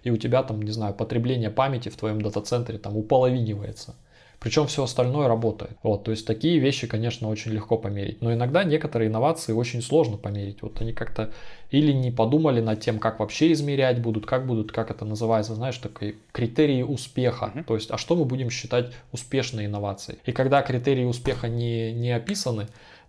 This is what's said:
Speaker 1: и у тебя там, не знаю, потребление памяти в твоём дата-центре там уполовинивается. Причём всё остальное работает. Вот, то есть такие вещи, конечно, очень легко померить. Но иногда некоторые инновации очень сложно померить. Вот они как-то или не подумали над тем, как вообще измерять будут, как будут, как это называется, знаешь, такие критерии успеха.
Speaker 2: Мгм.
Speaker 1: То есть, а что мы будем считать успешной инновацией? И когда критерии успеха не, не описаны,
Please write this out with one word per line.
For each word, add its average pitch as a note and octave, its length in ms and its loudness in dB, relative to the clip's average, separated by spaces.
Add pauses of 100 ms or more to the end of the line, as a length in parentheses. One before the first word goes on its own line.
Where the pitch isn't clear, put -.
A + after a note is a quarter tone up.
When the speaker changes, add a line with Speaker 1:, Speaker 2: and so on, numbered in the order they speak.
Speaker 1:
и B2 60 0
у A#2 80 4
тебя A#2+ 240 2
там, G#2+ 220 -4
не G#2 80 -4
знаю, G#2+ 240 -4
потребление A#2+ 560 0
памяти C3 380 -2
в - 60 -16
твоём G#2+ 260 -2
дата-центре G#2+ 580 -2
там G#2 180 -6
уполовинивается. A2+ 960 0 (460)
Причём C#3+ 280 2
всё - 160 0
остальное C3 460 2
работает. A2+ 420 0 (120)
Вот, G2+ 200 2
то A2+ 80 -2
есть A2 160 -4
такие D3+ 320 4
вещи, C3 260 2
конечно, A2 440 -2
очень A2 240 -4
легко G#2+ 240 0
померить. G2+ 440 -4
Но A#2 120 2
иногда C3 320 2
некоторые C#3+ 420 2
инновации A#2 460 0
очень A#2+ 280 -2
сложно C3 360 2
померить. G2+ 440 -6
Вот - 200 -4
они A2+ 100 0
как-то G#2+ 400 -2 (400)
или C#3+ 220 6
не B2+ 180 2
подумали B2+ 480 4
над A2 220 0
тем, A2 180 0
как A2 200 0
вообще D3+ 340 4
измерять C3+ 480 2
будут, A2 240 -2
как C3 200 0
будут, A2+ 280 0
как A2 180 -2
это G#2+ 140 -8
называется, A2 500 0
знаешь, B2 220 -4
такие - 380 -8 (180)
критерии B2+ 500 2
успеха. B2 720 -2
Speaker 2:
Мгм. D3 100 -8
Speaker 1:
То A2+ 120 -2
есть, G#2+ 140 -4
а B2+ 80 -4
что E3+ 180 0
мы E3 100 2
будем B2+ 240 -2
считать B2 420 -2 (220)
успешной B2 520 -2
инновацией? G2+ 600 -6
И B2+ 80 -4
когда C3+ 280 4
критерии B2+ 440 2
успеха B2 420 -2
не, A#2 460 -2
не A#2+ 180 -2
описаны, A#2+ 560 -2 (420)